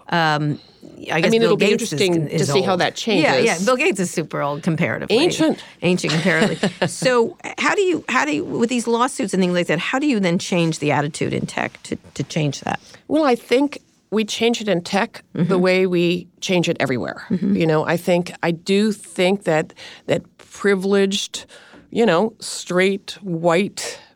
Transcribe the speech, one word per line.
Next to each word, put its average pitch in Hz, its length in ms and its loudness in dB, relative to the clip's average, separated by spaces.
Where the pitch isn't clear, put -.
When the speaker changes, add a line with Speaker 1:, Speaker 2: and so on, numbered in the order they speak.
Speaker 1:
Um, 151 500 0
I 160 100 0
guess - 60 2
Speaker 2:
I - 40 4
mean, 226 100 4
Speaker 1:
Bill 226 120 4
Speaker 2:
it'll 202 40 2
be 190 120 4
Speaker 1:
Gates 233 140 0
is 202 100 -6
Speaker 2:
interesting 175 260 2
Speaker 1:
con-, 151 80 -2
Speaker 2:
to - 80 -6
Speaker 1:
is 143 160 0
Speaker 2:
see 185 100 4
how 190 120 0
Speaker 1:
old. 180 80 0
Speaker 2:
that - 260 -2
Speaker 1:
Yeah, 226 80 2
yeah. 233 380 2
Speaker 2:
changes. 175 120 -2
Speaker 1:
Bill 254 120 4
Gates 294 220 0
is 175 120 -2
super 151 300 -6
old 147 200 -4
comparatively. 160 560 0
Speaker 2:
Ancient. 311 460 2
Speaker 1:
Ancient 175 320 0
comparatively. 170 640 2
Speaker 2:
<laughs> 180 100 0
Speaker 1:
So 247 480 0
how 294 160 0
do 415 80 2
you, 370 280 0
how 254 160 2
do 302 100 -2
you, - 80 -2
with 226 260 -2
these 240 160 -2
lawsuits 233 480 -2
and 190 80 2
things 180 140 2
like 175 120 2
that, 160 120 0
how - 180 -4
do 285 80 0
you 247 140 2
then 170 180 2
change 165 400 0
the 147 140 -2
attitude - 420 -2
in - 140 -4
tech - 360 -6
to, - 120 -8
to - 100 -10
change 151 380 -4
that? - 180 -4
Speaker 2:
Well, 302 160 2
I 269 100 4
think 269 460 0
we 214 140 0
change 233 340 -2
it 214 80 -6
in 175 140 0
tech 196 420 -4
the - 100 0
Speaker 1:
Mm-hmm. 185 180 2
Speaker 2:
way 185 240 4
we 175 420 0
change 175 260 0
it 170 120 0
everywhere. 120 500 -4
Speaker 1:
Mm-hmm. 196 260 0
Speaker 2:
You 170 120 2
know, 156 180 2
I 160 100 0
think, 175 460 0
I 165 100 0
do 196 400 0
think 196 520 -2
that, 160 280 0
that - 160 0
privileged, 196 1080 -2
you 233 140 2
know, 190 340 2
straight - 840 -2
white 170 800 -2